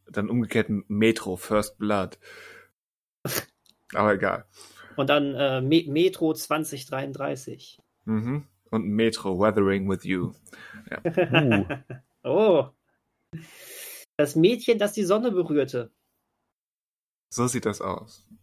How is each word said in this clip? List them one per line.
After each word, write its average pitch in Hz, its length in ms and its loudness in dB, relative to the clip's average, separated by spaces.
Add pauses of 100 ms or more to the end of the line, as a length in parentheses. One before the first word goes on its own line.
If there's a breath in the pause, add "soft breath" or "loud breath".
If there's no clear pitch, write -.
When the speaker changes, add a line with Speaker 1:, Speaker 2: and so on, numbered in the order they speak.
Speaker 1:
dann 104 220 -4
umgekehrt 113 380 0 (220)
Metro, 104 480 2
First - 400 -2
Blood. 101 400 -2 (1800 loud breath)
Aber 107 200 4
egal. 95 320 -2 (500 loud breath)
Speaker 2:
Und 139 140 0
dann, 143 260 2
äh, 135 260 0
Me-, 160 280 4
Metro 160 440 2
zwanzig 151 540 -6
dreiunddreißig. 139 920 -8 (260)
Speaker 1:
Mhm. 120 420 -2 (240)
Und 113 160 -2
Metro, 104 520 0
Weathering 98 500 2
with 95 140 -2
You. 90 300 -2 (560 loud breath)
Ja. - 160 -10
Speaker 3:
Uh. 151 640 2
Speaker 2:
<laughs> 139 140 -8 (380)
Oh. 156 460 4 (1500 loud breath)
Das 147 180 0
Mädchen, 226 420 4
das 202 140 0
die 208 140 -2
Sonne 220 260 2
berührte. 147 580 -2 (1400)
Speaker 1:
So 120 140 0
sieht 120 180 -4
das 104 140 -2
aus. - 480 -10 (160)